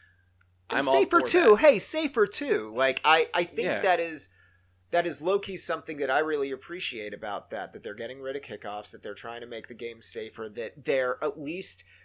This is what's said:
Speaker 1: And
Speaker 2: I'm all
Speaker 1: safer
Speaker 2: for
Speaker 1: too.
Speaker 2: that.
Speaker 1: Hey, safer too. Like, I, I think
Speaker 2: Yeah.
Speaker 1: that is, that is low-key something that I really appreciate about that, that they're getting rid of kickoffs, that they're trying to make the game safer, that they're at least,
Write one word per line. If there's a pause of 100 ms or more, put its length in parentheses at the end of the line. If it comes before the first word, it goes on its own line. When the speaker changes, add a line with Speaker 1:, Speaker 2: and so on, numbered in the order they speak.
(680)
Speaker 1:
And
Speaker 2:
I'm
all
Speaker 1:
safer
Speaker 2:
for
Speaker 1:
too.
Speaker 2:
that.
Speaker 1:
Hey,
safer
too.
Like,
I,
I
think
Speaker 2:
Yeah.
Speaker 1:
that
is, (600)
that
is
low-key
something
that
I
really
appreciate
about
that,
that
they're
getting
rid
of
kickoffs,
that
they're
trying
to
make
the
game
safer,
that
they're
at
least, (220)